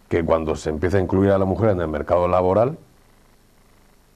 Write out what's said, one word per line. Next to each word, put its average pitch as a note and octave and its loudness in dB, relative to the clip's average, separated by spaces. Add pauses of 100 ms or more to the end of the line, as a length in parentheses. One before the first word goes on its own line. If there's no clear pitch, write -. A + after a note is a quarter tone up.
que E2+ -2
cuando D#2+ 0
se D#2 -6
empieza E2+ -2
a - 2
incluir F#2+ 2
a G2 2
la G2 0
mujer F#2+ 0
en F2+ -2
el E2 -4
mercado E2+ 0
laboral, F#2+ 0 (1400)